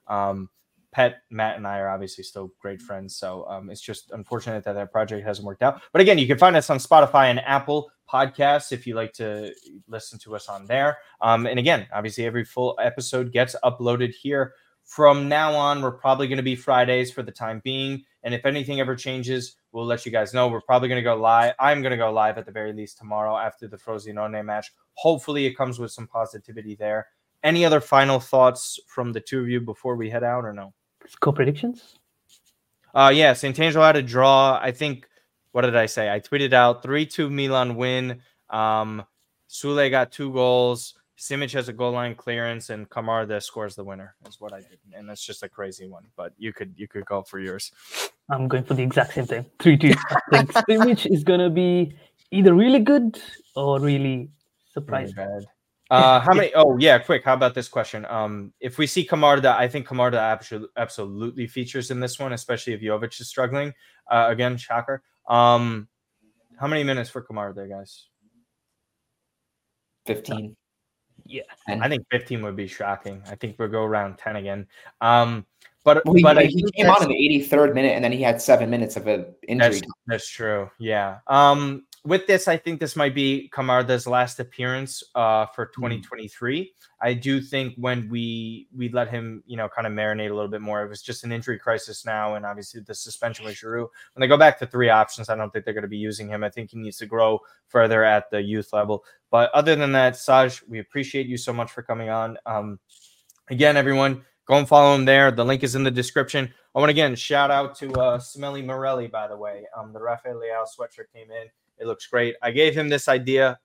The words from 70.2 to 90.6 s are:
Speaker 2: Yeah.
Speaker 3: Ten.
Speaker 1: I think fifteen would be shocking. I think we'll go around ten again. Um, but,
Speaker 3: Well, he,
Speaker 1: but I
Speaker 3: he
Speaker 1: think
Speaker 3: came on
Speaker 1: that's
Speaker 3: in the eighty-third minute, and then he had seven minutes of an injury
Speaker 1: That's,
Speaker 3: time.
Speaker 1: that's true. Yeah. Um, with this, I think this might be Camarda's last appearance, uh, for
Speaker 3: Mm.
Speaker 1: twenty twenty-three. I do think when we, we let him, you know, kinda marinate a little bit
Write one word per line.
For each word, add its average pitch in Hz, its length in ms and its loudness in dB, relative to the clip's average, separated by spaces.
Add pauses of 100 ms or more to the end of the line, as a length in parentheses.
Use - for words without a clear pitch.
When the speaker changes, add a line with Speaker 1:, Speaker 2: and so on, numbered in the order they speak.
Speaker 2:
Yeah. 131 160 -16 (260)
Speaker 3:
Ten. 107 140 -6
Speaker 1:
I 131 80 0
think 139 200 -6
fifteen 120 340 -6
would 101 120 -10
be 98 120 -10
shocking. 98 640 -10
I 101 60 -14
think 107 240 -12
we'll 113 80 -4
go 110 160 -4
around 104 340 -4
ten 107 200 -10
again. 98 300 -10 (340)
Um, 117 440 2 (380)
but, 151 220 6
Speaker 3:
Well, 165 100 6
he, 175 80 10
Speaker 1:
but 151 140 10
I 147 60 8
Speaker 3:
he 147 180 2
Speaker 1:
think 202 140 -2
Speaker 3:
came 208 120 2
on 175 60 8
Speaker 1:
that's 196 120 6
Speaker 3:
in 139 40 0
the 127 60 -2 (100)
eighty-third 147 480 4
minute, 131 200 2
and 123 100 -4
then - 80 0
he 131 100 -4
had 117 200 0
seven - 280 4
minutes 117 280 -2
of - 100 -8
an 104 180 -2 (220)
injury 120 220 4
Speaker 1:
That's, 98 120 -2
Speaker 3:
time. - 80 -14 (160)
Speaker 1:
that's 113 240 -6
true. 104 400 -6 (100)
Yeah. 104 480 -2
Um, 143 580 4 (200)
with 190 220 0
this, 190 200 2
I 170 80 2
think 160 240 -6
this 147 160 -6
might 143 180 0
be 139 400 -2
Camarda's 127 540 0
last 123 320 -2
appearance, 131 640 -8 (120)
uh, 110 320 2
for 113 200 -10
Speaker 3:
Mm. - 60 -20
Speaker 1:
twenty 117 280 -8
twenty-three. 123 720 -10 (260)
I 123 140 -2
do 135 280 -2
think 135 360 -8
when 123 320 -6
we, 113 640 -10
we 123 140 -8
let 120 180 -2
him, 113 380 -12
you 120 100 -16
know, 110 140 -6
kinda 113 220 -6
marinate 107 400 -4
a - 20 -6
little 104 160 -6
bit 107 120 -10